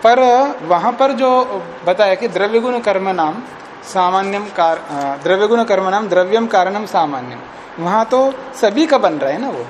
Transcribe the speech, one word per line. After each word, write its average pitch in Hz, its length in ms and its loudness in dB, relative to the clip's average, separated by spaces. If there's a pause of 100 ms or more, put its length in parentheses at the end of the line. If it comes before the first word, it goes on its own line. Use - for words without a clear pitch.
पर 240 160 6 (420)
वहां 175 300 0
पर 269 200 2
जो 247 500 0 (220)
बताया 190 300 4
कि 226 140 -4
द्रव्य 208 320 0
गुण 247 200 -2
कर्म 196 280 0
नाम 180 340 -2 (520)
सामान्यम 196 500 0
कार-, 165 460 0
अ, 143 260 -4
द्रव्य 180 300 2
गुण 233 180 2
कर्म 190 240 0
नाम 202 200 -2
द्रव्यम 185 380 2
कारणम 202 400 0
सामान्यम, 139 520 -4 (460)
वहां 208 200 2
तो 262 300 0 (260)
सभी 233 260 2
का 294 120 4
बन 180 160 2
रहा 139 160 -2
है 156 80 -4
ना 262 120 -6
वो 123 200 -8